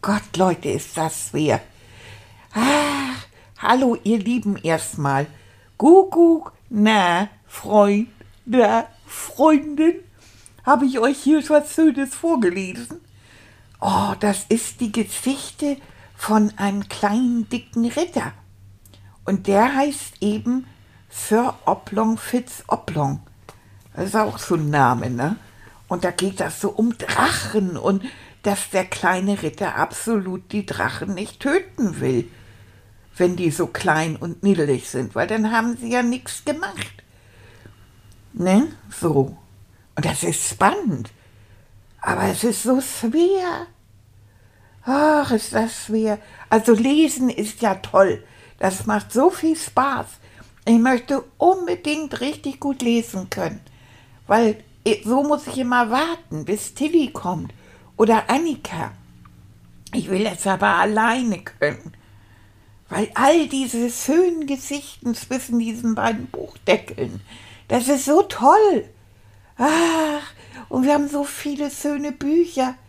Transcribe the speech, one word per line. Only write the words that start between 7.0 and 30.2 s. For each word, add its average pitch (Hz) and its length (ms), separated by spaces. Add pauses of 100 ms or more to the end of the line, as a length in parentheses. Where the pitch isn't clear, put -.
Freunde, 214 1400 (220)
Freundin, 311 920 (680)
hab 262 180
ich 262 160
euch 269 220
hier 302 280
was 294 240
Schönes 277 400
vorgelesen? 233 840 (800)
Oh, 196 400
das 202 300
ist - 320
die 220 100
Geschichte 269 840 (380)
von 214 420
einem 202 320
kleinen, 233 580
dicken 233 380
Ritter. 285 480 (920)
Und 190 220
der 220 300
heißt - 460
eben 214 440 (440)
Sir - 440 (120)
Oblong 220 520
Fitz - 500
Oblong. 147 540 (760)
Das 185 120
ist 202 80
auch 214 240
so - 160
ein 151 160
Name, 127 400
ne? 135 240 (520)
Und 180 160
da 180 60
geht 190 300
das - 200
so - 100
um 226 280
Drachen - 800
und 196 260 (380)
dass - 300
der 185 140
kleine 190 560
Ritter 160 340
absolut 185 760